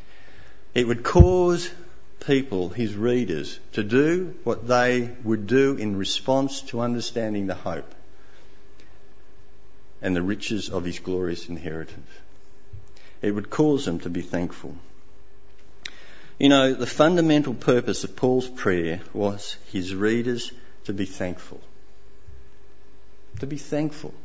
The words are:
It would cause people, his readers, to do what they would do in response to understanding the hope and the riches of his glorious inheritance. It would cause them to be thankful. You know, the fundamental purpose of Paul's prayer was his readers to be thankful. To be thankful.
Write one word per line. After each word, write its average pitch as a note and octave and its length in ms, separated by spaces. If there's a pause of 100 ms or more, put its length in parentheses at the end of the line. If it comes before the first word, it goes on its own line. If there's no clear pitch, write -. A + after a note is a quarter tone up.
(760)
It B2 120
would A#2 180
cause F3 680 (560)
people, C3 420
his G#2 280
readers, G#2 640 (140)
to G#2+ 120
do D#3 500 (100)
what A#2 220
they B2 560
would A2 240
do C3+ 300
in G#2 200
response C3 680
to - 180
understanding A#2 680
the F#2 80
hope F2 400 (2000)
and F#2 140
the F2 60
riches G2+ 480
of F#2 140
his F2 140
glorious F2+ 500
inheritance. D#2+ 600 (1120)
It G#2 80
would G2+ 200
cause D3+ 340
them F2 160
to F#2 100
be E2+ 120
thankful. E2 520 (1700)
You C#3+ 80
know, C3 260
the B2 120
fundamental D3+ 680
purpose A#2+ 480
of - 140
Paul's B2+ 320
prayer F2 520 (120)
was G2+ 440 (140)
his F#2+ 240
readers A#2 560 (360)
to G#2+ 60
be G2 140
thankful. - 540 (1800)
To C#3 80
be C#3+ 120
thankful. D3+ 540 (120)